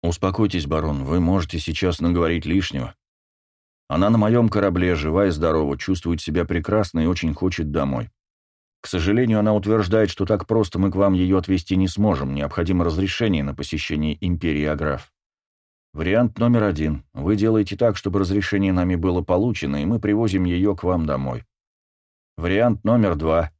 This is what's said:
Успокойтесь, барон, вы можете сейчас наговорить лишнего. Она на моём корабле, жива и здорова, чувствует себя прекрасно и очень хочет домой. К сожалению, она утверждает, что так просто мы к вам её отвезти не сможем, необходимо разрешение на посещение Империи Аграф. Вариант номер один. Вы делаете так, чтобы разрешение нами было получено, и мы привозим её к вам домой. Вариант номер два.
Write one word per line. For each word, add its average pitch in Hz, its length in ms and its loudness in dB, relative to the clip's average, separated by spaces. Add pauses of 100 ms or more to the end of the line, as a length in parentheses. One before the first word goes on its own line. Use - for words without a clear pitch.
Успокойтесь, 92 640 0
барон, 76 380 -2
вы 82 160 0
можете 85 380 0
сейчас 85 420 -2
наговорить 85 460 0
лишнего. 78 500 -2 (920)
Она 92 240 2
на 113 80 4
моём 113 300 4
корабле, 90 460 2
жива 80 320 0
и 92 40 2
здорова, 78 480 0
чувствует 85 420 -2
себя 82 240 -2
прекрасно 87 560 -2
и 78 60 0
очень 82 280 -2
хочет 82 360 -2
домой. 69 400 -4 (680)
К - 60 -18
сожалению, 107 520 2
она 107 160 2
утверждает, 104 560 2
что 95 160 -4
так 95 200 0
просто 107 320 0
мы 95 120 2
к 90 60 -6
вам 98 180 2
её 92 240 2
отвезти 92 380 0
не 95 120 2
сможем, 71 460 0
необходимо 85 500 0
разрешение 90 580 0
на 69 120 -4
посещение 76 680 -4
Империи 82 440 -2
Аграф. 76 460 -4 (800)
Вариант 104 460 0
номер 117 260 2
один. 78 480 -2
Вы 90 240 0
делаете 107 400 0
так, 113 200 2
чтобы 98 220 -4
разрешение 98 540 0
нами 90 240 2
было 87 260 0
получено, 90 580 0
и 73 60 -2
мы 113 140 0
привозим 104 440 0
её 90 300 0
к - 80 -10
вам 85 240 0
домой. 67 380 -4 (920)
Вариант 101 480 0
номер 104 320 2
два. 80 440 0